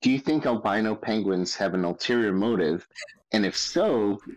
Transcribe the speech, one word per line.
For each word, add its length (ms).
"Do 80
you 80
think 260
albino 480
penguins 600
have 180
an 100
ulterior 500
motive? 520
And 100
if 140
so, 640